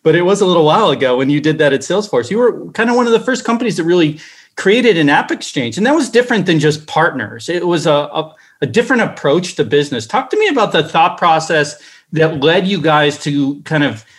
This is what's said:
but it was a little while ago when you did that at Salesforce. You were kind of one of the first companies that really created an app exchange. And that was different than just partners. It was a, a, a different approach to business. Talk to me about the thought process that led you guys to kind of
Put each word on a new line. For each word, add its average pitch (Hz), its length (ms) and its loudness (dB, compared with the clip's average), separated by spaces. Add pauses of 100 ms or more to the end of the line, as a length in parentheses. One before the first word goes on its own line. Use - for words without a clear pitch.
but 160 120 4
it 175 80 2
was 196 180 2
a 196 60 2
little 170 180 4
while 180 240 4
ago 127 300 0
when 135 100 0
you 147 140 0
did 151 160 0
that 143 160 2
at 135 60 -2
Salesforce. 160 500 -2
You 202 80 -2
were 226 340 0
kind 226 160 0
of 240 80 0
one 240 100 2
of 233 60 2
the 226 80 2
first 247 240 -4
companies 233 320 -2
that 170 80 -4
really 165 340 2 (380)
created 214 400 2
an 147 140 2
app 160 200 2
exchange. 123 460 -6
And 202 100 0
that 285 80 2
was 294 140 0
different 233 380 0
than 170 120 2
just 151 280 0
partners. 131 640 -4
It 175 160 -4
was 165 200 -2
a, 156 60 2
a, 147 420 -4 (280)
a 143 40 -2
different 233 360 0
approach 170 540 -2
to 147 80 0
business. 135 420 -2
Talk 269 240 -4
to 427 80 0
me 427 100 2
about 247 240 0
the 160 120 2
thought - 340 0
process 156 600 0 (340)
that 156 280 0
led 170 260 2
you 196 140 -2
guys 151 440 2
to 143 400 -2
kind 151 200 0
of 113 220 -6 (120)